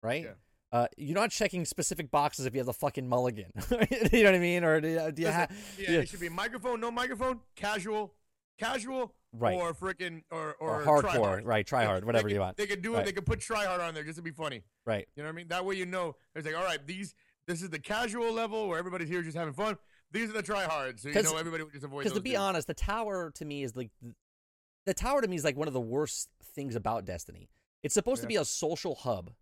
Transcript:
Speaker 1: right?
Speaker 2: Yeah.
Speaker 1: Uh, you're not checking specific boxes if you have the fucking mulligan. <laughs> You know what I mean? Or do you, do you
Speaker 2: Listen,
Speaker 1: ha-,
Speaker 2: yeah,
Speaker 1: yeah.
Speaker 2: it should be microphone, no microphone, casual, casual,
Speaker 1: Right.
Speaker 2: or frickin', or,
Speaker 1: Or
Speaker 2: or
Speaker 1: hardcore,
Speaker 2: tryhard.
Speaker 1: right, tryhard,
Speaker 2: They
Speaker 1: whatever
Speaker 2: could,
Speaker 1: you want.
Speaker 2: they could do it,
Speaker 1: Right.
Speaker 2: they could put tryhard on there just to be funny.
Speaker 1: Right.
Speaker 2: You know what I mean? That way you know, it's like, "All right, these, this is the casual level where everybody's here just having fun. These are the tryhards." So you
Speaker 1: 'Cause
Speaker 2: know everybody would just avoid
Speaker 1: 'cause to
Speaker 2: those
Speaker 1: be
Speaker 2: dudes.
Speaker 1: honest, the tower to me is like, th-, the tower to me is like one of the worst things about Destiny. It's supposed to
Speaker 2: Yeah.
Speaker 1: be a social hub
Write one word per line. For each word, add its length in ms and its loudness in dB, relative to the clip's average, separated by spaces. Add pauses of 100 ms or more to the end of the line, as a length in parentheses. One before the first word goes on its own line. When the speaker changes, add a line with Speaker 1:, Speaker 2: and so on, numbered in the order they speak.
Speaker 1:
right? 220 0
Speaker 2:
Yeah. 60 -12 (420)
Speaker 1:
Uh, 140 6 (100)
you're 180 -2
not 160 4
checking 340 0
specific 460 -4
boxes 340 2
if 80 -2
you 60 0
have 60 0
the 80 -2
fucking 340 -2
mulligan. 440 2 (180)
<laughs> 20 4 (400)
You 120 10
know 80 12
what 40 8
I 40 6
mean? 240 4
Or 180 6
do 60 0
you, 240 0
do 100 -4
you 60 2
Speaker 2:
Listen, 140 2
Speaker 1:
ha-, 60 2 (300)
Speaker 2:
yeah, 140 -2
Speaker 1:
yeah. 80 6
Speaker 2:
it 100 0
should 120 -12
be 80 -4
microphone, 500 -2
no 120 -2
microphone, 480 -2 (160)
casual, 580 -2 (440)
casual, 560 -2 (200)
Speaker 1:
Right. 240 2
Speaker 2:
or 160 0
frickin', 560 -6
or, 300 -6
Speaker 1:
Or 240 -2
Speaker 2:
or 180 8
Speaker 1:
hardcore, 120 2 (280)
Speaker 2:
tryhard. 40 -
Speaker 1:
right, 200 2
tryhard, 360 2
Speaker 2:
They 40 -6
Speaker 1:
whatever 220 4
Speaker 2:
could, 80 2
Speaker 1:
you 60 4
want. 160 -2
Speaker 2:
they 100 -2
could 140 -2
do 140 -2
it, 20 4
Speaker 1:
Right. 80 2
Speaker 2:
they 80 -2
could 120 -4
put 140 0
tryhard 400 -2
on 140 -2
there 100 -6
just 140 -10
to 40 -12
be 100 -8
funny. 320 -6 (220)
Speaker 1:
Right. 300 -2
Speaker 2:
You 80 -10
know 60 -6
what 40 -8
I 40 -10
mean? 100 -14
That 180 -2
way 100 0
you 100 -2
know, 320 -4 (180)
it's 100 -8
like, 120 -2
"All 80 0
right, 200 -2
these, 300 -10 (320)
this 140 -4
is 80 -8
the 100 -6
casual 540 -2
level 340 -2
where 100 0
everybody's 300 -4
here 140 0
just 160 -6
having 160 -4
fun. 240 -2 (340)
These 180 -2
are 40 -8
the 100 -2
tryhards." 580 -2
So 60 -8
you 60 -4
Speaker 1:
'Cause 100 4
Speaker 2:
know 140 2
everybody 260 -4
would 80 -12
just 140 -12
avoid 180 -6
Speaker 1:
'cause 80 2
to 40 -4
Speaker 2:
those 80 -2
Speaker 1:
be 80 -2
Speaker 2:
dudes. 100 2
Speaker 1:
honest, 260 0
the 60 -4
tower 640 -2
to 100 -10
me 180 -4
is 120 -4
like, 140 -8 (120)
th-, 140 -18 (720)
the 80 0
tower 280 2
to 80 2
me 80 -2
is 80 -2
like 100 2
one 140 -2
of 40 -6
the 80 2
worst 460 -2 (260)
things 220 -6
about 300 -2
Destiny. 440 -12 (340)
It's 100 0
supposed 280 2
to 40 -6
Speaker 2:
Yeah. 140 2
Speaker 1:
be 20 2
a 40 2
social 500 -2
hub 360 -4 (100)